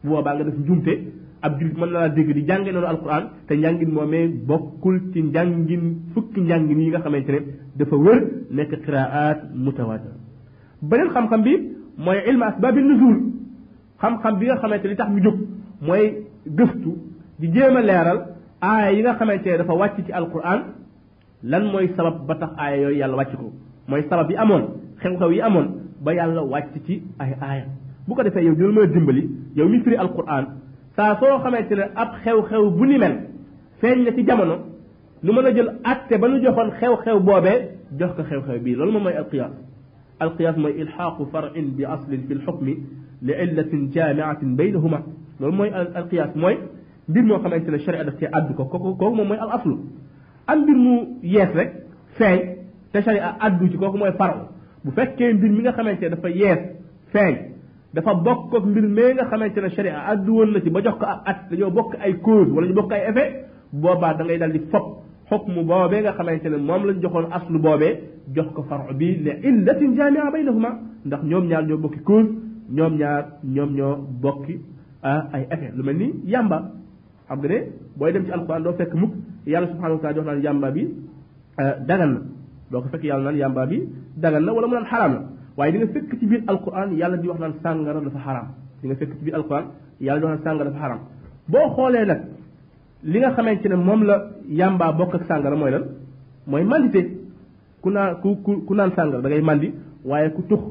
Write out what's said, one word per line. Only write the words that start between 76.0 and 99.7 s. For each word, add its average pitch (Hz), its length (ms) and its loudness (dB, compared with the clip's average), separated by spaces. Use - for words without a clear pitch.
yàmba, 202 460 0
xam 135 100 -8
nga 139 100 -4
ne 196 100 0
booy 151 160 0
dem 160 120 0
ci - 80 -6
Alquran 165 300 -4
doo 170 120 -2
fekk 170 200 -4
mukk 185 180 0
Yàlla 170 220 0
subhanahu 165 280 -4
wa 156 40 -6
ta'ala 151 140 -4
jox 156 120 -2
naan 143 160 -4
yàmba 143 280 0
bi, 147 180 -4
euh, 139 120 2
dagan 175 260 2
na, 113 80 -2
doo 123 120 -4
ko 131 60 -8
fekk 151 160 -8
Yàlla 139 200 -2
naan 147 120 -2
yàmba 131 300 -2
bi 202 160 -4
dagan 156 280 2
na 208 80 0
wala 233 140 0
mu 240 80 0
naan 226 120 -4
xaraam 214 260 2
na. 117 80 -2
Waaye 147 160 0
di 202 60 0
nga 226 80 0
fekk - 320 -6
ci 220 80 0
biir 226 200 2
Alquran 190 500 -4
Yàlla 175 200 0
di 170 120 -4
wax 165 120 -6
naan 160 220 -6
sàngara 156 380 -4
dafa 139 180 -8
xaraam. 131 280 -6
Di 131 60 -8
nga 135 80 -2
fekk 143 220 -8
ci 151 60 -12
biir 156 100 -4
Alquran 151 300 -2
Yàlla 139 200 0
di 160 60 0
wax 156 80 -2
naan 151 100 -8
sàngara 156 260 -2
dafa 143 100 -10
xaraam. 123 200 -6
Boo 277 280 4
xoolee 247 300 2
nag 165 140 0
li 160 160 0
nga 254 160 4
xamante 220 340 0
ne 185 80 2
moom 202 280 4
la 202 120 6
yàmbaa 170 440 2
bokk 180 220 0
ak 170 140 -4
sàngara 147 280 0
mooy 143 140 0
lan? 151 140 -2
Mooy 143 180 0
mandité. 233 560 2
Ku 185 100 0
naan, 196 320 0
ku, 196 200 2
ku, 202 220 -2
ku 190 100 -2
naan 196 220 2
sàngara 147 260 0
da 135 60 -2
ngay 151 140 2
mandi, 156 300 2